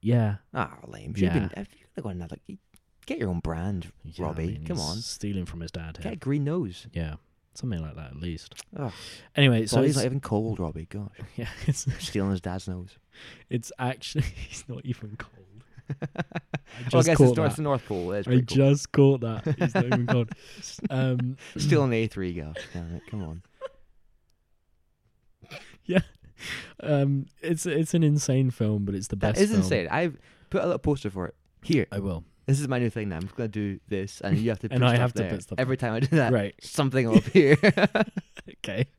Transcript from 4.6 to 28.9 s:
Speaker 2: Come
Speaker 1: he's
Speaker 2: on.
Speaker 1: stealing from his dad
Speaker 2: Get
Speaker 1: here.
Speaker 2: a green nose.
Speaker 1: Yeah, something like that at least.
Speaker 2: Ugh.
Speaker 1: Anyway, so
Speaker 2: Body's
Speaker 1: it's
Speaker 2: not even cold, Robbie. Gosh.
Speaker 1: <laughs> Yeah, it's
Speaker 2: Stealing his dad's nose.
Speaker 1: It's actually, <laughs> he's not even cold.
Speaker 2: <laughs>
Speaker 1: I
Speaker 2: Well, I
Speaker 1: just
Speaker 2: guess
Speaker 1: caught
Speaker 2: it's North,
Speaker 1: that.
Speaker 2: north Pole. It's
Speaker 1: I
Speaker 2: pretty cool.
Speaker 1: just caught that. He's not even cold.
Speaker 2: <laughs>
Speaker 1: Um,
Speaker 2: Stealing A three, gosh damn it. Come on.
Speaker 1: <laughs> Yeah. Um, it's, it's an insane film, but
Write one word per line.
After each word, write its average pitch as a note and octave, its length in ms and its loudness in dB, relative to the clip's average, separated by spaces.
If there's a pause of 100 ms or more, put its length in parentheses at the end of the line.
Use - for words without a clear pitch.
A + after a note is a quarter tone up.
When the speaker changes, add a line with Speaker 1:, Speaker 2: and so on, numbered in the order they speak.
Speaker 2:
Come E3 120 -4
Speaker 1:
he's E2 80 -2
Speaker 2:
on. E2+ 140 -4
Speaker 1:
stealing G2+ 460 -6
from E2+ 140 -12
his E2+ 120 -10
dad E2 240 -10
Speaker 2:
Get - 100 -14
Speaker 1:
here. - 80 -6
Speaker 2:
a - 20 -10
green C#3+ 300 -2
nose. C#3+ 480 -4
Speaker 1:
Yeah, D#2+ 220 -4 (400)
something G2+ 260 -6
like D2+ 160 -10
that C#2 140 -14
at C2+ 100 -16
least. E2+ 340 -10 (220)
Speaker 2:
Ugh. B2+ 160 -6 (420)
Speaker 1:
Anyway, B2 300 6
so A2+ 120 2
Speaker 2:
Body's C3+ 140 6
Speaker 1:
it's C3+ 60 0
Speaker 2:
not B2 80 2
even C3+ 160 -2
cold, G#2+ 400 -2
Robbie. D#2+ 280 -6
Gosh. G2+ 200 -8 (120)
Speaker 1:
<laughs> - 140 -16
Yeah, A#2 140 -8 (180)
it's - 180 -2 (140)
Speaker 2:
Stealing G2 320 -2
his F#2 100 0
dad's F#2 280 -6
nose. F2+ 280 -10 (520)
Speaker 1:
It's A#2+ 280 -4
actually, C3 460 -4
<laughs> - 260 -8
he's - 200 -14
not B2+ 160 -12
even A2 320 -8
cold. - 180 -16 (560)
Speaker 2:
<laughs> - 0 -
Speaker 1:
I C#3 240 -8
Speaker 2:
Well, - 80 -6 (540)
I B2 120 -8
Speaker 1:
just B2+ 180 6
Speaker 2:
guess D#3+ 100 4
Speaker 1:
caught C3+ 140 10
Speaker 2:
it's A#2 60 2
North, D#3 200 2
Speaker 1:
that. D#3 40 -4
Speaker 2:
north C#3+ 240 0
Pole. F2+ 280 -4
It's G2+ 120 -2
Speaker 1:
I B2 60 0
Speaker 2:
pretty B2+ 140 6
cool. - 100 -4
Speaker 1:
just C#3 380 4
caught C#3 280 6
that. A#2 380 -4
He's E3 160 0
not F#3 120 2
even B2 200 0
cold. A#2+ 220 2 (320)
Speaker 2:
<laughs> - 280 -10
Speaker 1:
Um, B2+ 460 -2 (220)
Speaker 2:
Stealing C#3+ 340 4
A A2+ 160 2
three, F#2 240 -4
gosh D#2 240 -8 (160)
damn E2+ 240 -8
it. F2 140 -10
Come G#2 140 -8
on. E2 240 -10
Speaker 1:
<laughs> - 40 -20 (2250)
Yeah. F3+ 140 4 (840)
Um, C#3 460 2 (140)
it's, E3 240 -2
it's D#3+ 280 0
an E3 100 6
insane C3+ 480 4
film, G#2+ 340 0
but G2 100 -2